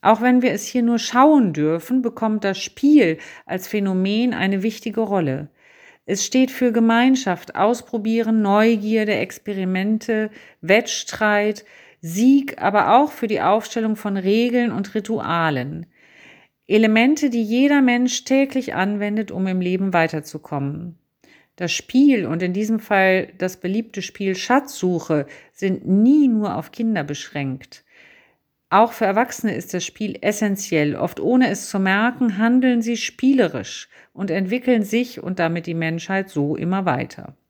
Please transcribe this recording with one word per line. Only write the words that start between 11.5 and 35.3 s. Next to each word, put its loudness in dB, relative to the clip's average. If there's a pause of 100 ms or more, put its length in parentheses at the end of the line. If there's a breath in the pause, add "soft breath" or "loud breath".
Sieg, 2
aber 4
auch 4
für -6
die -2
Aufstellung 0
von -6
Regeln 0
und -6
Ritualen. -2 (800 soft breath)
Elemente, 2
die -2
jeder 2
Mensch 0
täglich 0
anwendet, -2
um -4
im -2
Leben -2
weiterzukommen. -4 (600 soft breath)
Das -6
Spiel 2
und -4
in -2
diesem -2
Fall 2
das -6
beliebte -6
Spiel -6
Schatzsuche -2 (260 loud breath)
sind -4
nie 6
nur 0
auf -8
Kinder -2
beschränkt. -8 (840 soft breath)
Auch 4
für -2
Erwachsene -2
ist -10
das -6
Spiel -8
essenziell. -2
Oft -6
ohne 2
es -6
zu -4
merken, 0
handeln 2
sie -4
spielerisch -2 (240 soft breath)
und -6
entwickeln 0
sich -2
und -8